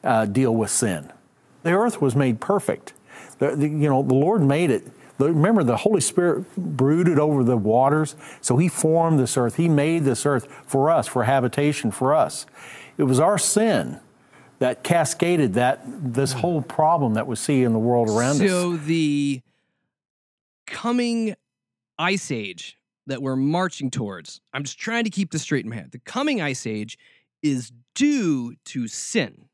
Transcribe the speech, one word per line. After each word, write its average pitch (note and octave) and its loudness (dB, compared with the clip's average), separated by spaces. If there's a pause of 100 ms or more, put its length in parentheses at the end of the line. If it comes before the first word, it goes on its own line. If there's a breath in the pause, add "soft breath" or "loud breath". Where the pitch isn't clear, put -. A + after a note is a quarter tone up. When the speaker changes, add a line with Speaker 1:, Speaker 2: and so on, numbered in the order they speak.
Speaker 1:
uh, A2 2
deal A2+ 2
with A2 0
sin. E2+ -2 (520)
The E3 0
earth G#3+ 0
was B2+ 2
made C3 2
perfect. - -2 (460 loud breath)
The, C#3+ 0
the, D3+ 0
you D3+ 0
know, C3+ 2
the C3 0
Lord F3 2
made C#3+ 2
it. G#2+ 0 (340 loud breath)
The, C3+ 4
remember, F3 4
the A#2+ 2
Holy G#3+ 2
Spirit - 0
brooded D#3+ 2
over D3 2
the A#2+ 4
waters, C3 2 (260 loud breath)
so B2 2
he F3+ 4
formed D#3+ 2
this B2+ 0
earth. A#2+ 0
He E3+ 2
made D#3 2
this C3 0
earth C#3 0 (180 loud breath)
for C#3 2
us, D3+ 2
for B2 -2
habitation C3+ 0
for C3 0
us. C3 0 (520 loud breath)
It - 0
was C3 2
our F#3+ 4
sin F#3+ 0 (600 soft breath)
that B2+ -2
cascaded E3 0
that, B2 0
this C3+ -4
Speaker 2:
Hmm. B2+ -6
Speaker 1:
whole E3+ -2
problem D#3 0
that A#2 -2
we A#2+ -6
see C3 0
in A#2 2
the A2 0
world A#2+ 2
around B2 2
us. G3+ 2
Speaker 2:
So F3+ -2
the D3 -2 (1300)
coming A#3 -2 (600)
ice F3+ -2
age G2+ -10 (300)
that C3+ -8
we're C3 -4
marching D3 -2
towards, G2 -8 (120)
I'm C#3 -8
just - -12
trying A#3 -4
to A3 -2
keep F#3+ -4
this D3+ -6
straight C3+ -2
in A2 -10
my A#2 -10
head. - -14
The - -18
coming C4+ -4
ice C#3 -6
age G#2+ -8 (480 soft breath)
is B2+ -2 (220)
due F3 0 (100)
to A#2+ -8
sin. - -6